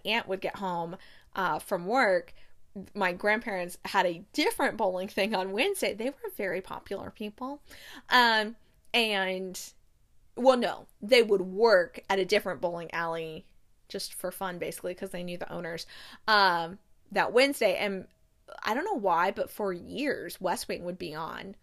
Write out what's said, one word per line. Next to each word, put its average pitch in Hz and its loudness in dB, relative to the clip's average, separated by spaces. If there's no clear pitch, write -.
aunt 220 -2
would 190 -4
get - -6
home, 175 -4
uh, 175 0
from 175 -4
work, 208 2
my 190 0
grandparents 196 -2
had 190 2
a 175 -2
different 294 0
bowling 190 0
thing 214 0
on 190 0
Wednesday. 254 0
They 226 -4
were - -8
very 185 -4
popular - -10
people. 240 -10
Um, 226 6
and, 190 0
well, 254 6
no, - -2
they 233 8
would 202 4
work 185 4
at 196 2
a 196 2
different 190 0
bowling 170 -4
alley 165 -4
just - -8
for - -8
fun, 180 -6
basically, 175 -6
'cause 190 -8
they 180 -8
knew 180 -6
the - -10
owners, 170 -8
um, 185 6
that 190 2
Wednesday. 247 4
And 196 -2
I 214 0
don't 285 -2
know 427 0
why, 190 2
but - -4
for 202 -4
years, 180 -6
West 185 -2
Wing 175 -6
would 180 -8
be 156 -10
on. 175 -10